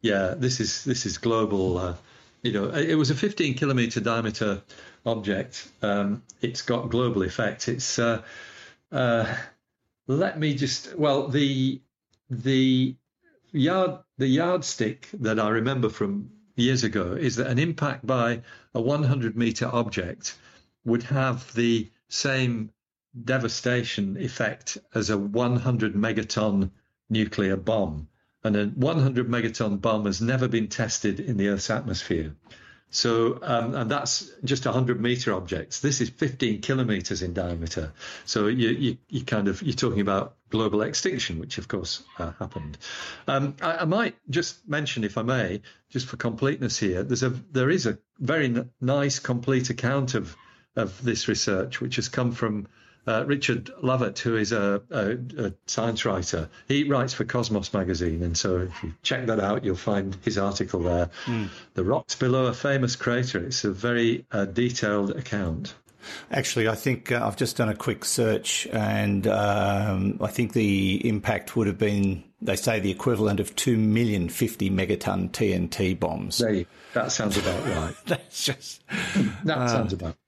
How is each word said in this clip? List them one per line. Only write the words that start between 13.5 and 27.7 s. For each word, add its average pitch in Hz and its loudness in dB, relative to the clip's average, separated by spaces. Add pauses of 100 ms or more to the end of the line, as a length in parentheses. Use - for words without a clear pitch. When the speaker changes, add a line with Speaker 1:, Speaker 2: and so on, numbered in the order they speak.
Speaker 1:
yard, 170 2 (180)
the 135 0
yardstick 156 0
that 110 0
I 107 4
remember 113 2
from 104 -2 (260)
years 127 4
ago 98 0
is 123 0
that 135 0
an 123 2
impact 147 0
by 117 2 (320)
a 120 0
one 147 2
hundred 120 2
meter 117 2
object 104 -2 (500)
would 117 2
have 131 -2
the 117 2 (200)
same 127 0 (560)
devastation 120 0
effect - -4 (160)
as 104 0
a 107 2
one 117 0
hundred 110 2
megaton 104 2 (400)
nuclear 101 2
bomb. 92 0 (360)